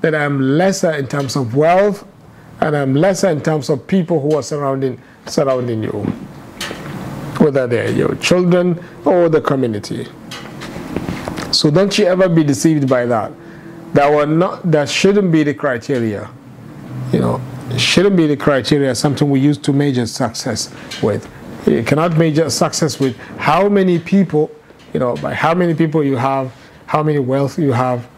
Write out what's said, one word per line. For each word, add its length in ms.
that 140
I'm 420
lesser 360
in 140
terms 300
of 180
wealth 520
and 120
I'm 200
lesser 340
in 140
terms 260
of 180
people 320
who 160
are 80
surrounding, 560
surrounding 560
you, 240
whether 300
they're 240
your 240
children 680
or 240
the 140
community." 680
So 180
don't 280
you 80
ever 220
be 140
deceived 460
by 160
that. 260
That 180
were 160
not, 460
that 160
shouldn't 420
be 140
the 80
criteria. 760
You 80
know, 200
it 80
shouldn't 380
be 100
the 100
criteria, 580
something 340
we 100
use 200
to 140
measure 340
success 640
with. 260
You 180
cannot 320
measure 320
success 500
with 180
how 320
many 300
people, 520
you 40
know, 160
by 200
how 180
many 220
people 280
you 140
have, 360
how 160
many 160
wealth 400
you 140
have. 440